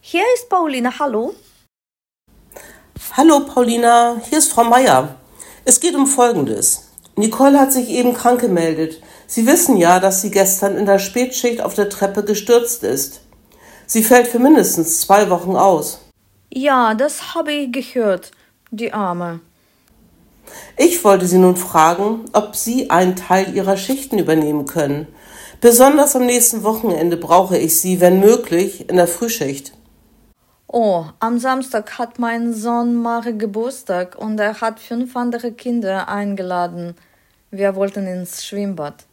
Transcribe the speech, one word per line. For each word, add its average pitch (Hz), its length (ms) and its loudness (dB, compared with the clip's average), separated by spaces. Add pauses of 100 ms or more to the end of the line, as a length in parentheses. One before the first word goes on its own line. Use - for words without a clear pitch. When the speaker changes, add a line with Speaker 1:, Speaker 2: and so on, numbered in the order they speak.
(120)
Speaker 1:
Hier 349 120 -2 (100)
ist 494 160 -4
Paulina, 269 480 -2
hallo. 247 380 -4 (1800)
Speaker 2:
Hallo 285 260 6
Paulina, 233 840 2
hier 311 120 0
ist 302 120 0
Frau 233 120 2
Meier. 233 540 4 (480)
Es - 140 2
geht 339 140 -2
um 277 140 0
Folgendes. 165 840 0 (260)
Nicole 269 440 4
hat 269 120 4
sich 247 180 -2
eben 247 260 0
krank 247 260 2
gemeldet. 165 640 -2 (240)
Sie 226 180 -2
wissen 262 320 4
ja, 175 220 4
dass 190 240 0
sie 202 80 -6
gestern 196 460 0
in 202 100 -2
der 196 100 4
Spätschicht 240 640 -4
auf - 140 -6
der 202 140 0
Treppe 202 340 -4
gestürzt 233 600 0
ist. 123 380 -6 (640)
Sie 226 160 -2
fällt 240 260 6
für 240 120 -2
mindestens 240 600 2
zwei 196 300 4
Wochen 180 260 -2
aus. 180 440 2 (520)
Speaker 1:
Ja, 254 440 0
das 285 400 -6
habe 302 180 -4
ich 285 180 -6
gehört, 220 600 -4 (400)
die 226 200 -8
Arme. 175 500 -6 (1300)
Speaker 2:
Ich - 280 2
wollte 190 240 4
Sie 180 100 2
nun 185 180 6
fragen, 180 800 0
ob 208 220 -2
Sie 240 340 -4
einen 185 260 2
Teil 185 380 -2
ihrer 190 240 -2
Schichten 247 400 -6
übernehmen 151 480 0
können. 147 400 -4 (560)
Besonders 269 540 6
am 254 100 2
nächsten 240 380 0
Wochenende 185 520 -2
brauche 180 440 2
ich - 200 0
Sie, 185 220 0
wenn 180 180 6
möglich, 202 680 2
in 180 60 -2
der 175 120 4
Frühschicht. 165 680 -6 (960)
Speaker 1:
Oh, 196 340 0 (140)
am 233 200 -2
Samstag 262 580 -4
hat 240 220 -10
mein 233 340 -4
Sohn 240 400 -2
Mare 233 400 -4
Geburtstag 208 840 -6
und 214 240 -8
er 214 220 -4
hat 226 180 -6
fünf 247 360 -8
andere 240 360 -6
Kinder 226 560 -6
eingeladen. 180 840 -6 (560)
Wir 196 260 -4
wollten 196 300 -4
ins 180 400 -10
Schwimmbad. 190 680 -8